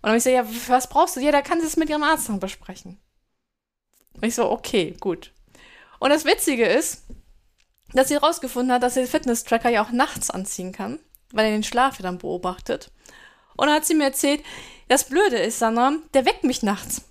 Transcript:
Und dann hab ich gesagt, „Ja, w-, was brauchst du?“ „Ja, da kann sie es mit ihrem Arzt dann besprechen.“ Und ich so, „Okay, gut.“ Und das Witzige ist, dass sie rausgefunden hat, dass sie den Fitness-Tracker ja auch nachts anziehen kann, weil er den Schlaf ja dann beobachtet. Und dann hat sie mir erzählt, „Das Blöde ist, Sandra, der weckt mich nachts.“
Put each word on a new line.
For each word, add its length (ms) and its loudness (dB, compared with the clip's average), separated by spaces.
Und 0 -
dann 80 0
hab 80 4
ich 60 0
gesagt, 120 4
„Ja, 180 0
w-, 140 -10
was 200 2
brauchst 280 2
du?“ 40 -6
„Ja, 120 2
da 80 4
kann 200 -2
sie 60 -2
es 120 -2
mit 100 0
ihrem 140 -2
Arzt 260 0
dann 120 -4
besprechen.“ 580 -12
Und 100 -8
ich 100 -2
so, 160 0
„Okay, 500 -2
gut.“ 320 -6
Und 100 2
das 140 4
Witzige 420 2
ist, 380 0
dass 160 4
sie 60 -2
rausgefunden 580 0
hat, 100 2
dass 120 0
sie 60 2
den 80 -2
Fitness-Tracker 600 0
ja 120 2
auch 80 -4
nachts 400 -2
anziehen 420 -8
kann, 280 -10
weil 140 2
er 40 2
den 140 0
Schlaf 340 0
ja 60 -12
dann 140 -6
beobachtet. 760 -6
Und 100 2
dann 80 4
hat 120 0
sie 80 -2
mir 100 2
erzählt, 400 0
„Das 200 2
Blöde 300 2
ist, 200 -2
Sandra, 360 2
der 120 4
weckt 180 0
mich 180 0
nachts.“ 480 -4